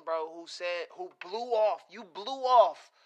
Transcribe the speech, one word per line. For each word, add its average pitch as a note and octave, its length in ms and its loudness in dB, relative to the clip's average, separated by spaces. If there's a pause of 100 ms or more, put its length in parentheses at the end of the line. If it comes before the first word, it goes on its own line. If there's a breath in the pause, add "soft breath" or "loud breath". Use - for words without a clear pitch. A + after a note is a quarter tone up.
bro, D#3+ 240 -4
who E3+ 160 -16
said, F3 480 -8
who F3+ 240 -12
blew A3+ 320 -8
off, G#3+ 400 2
you G#3+ 120 -16
blew G3+ 440 -10
off A3+ 440 6 (140 soft breath)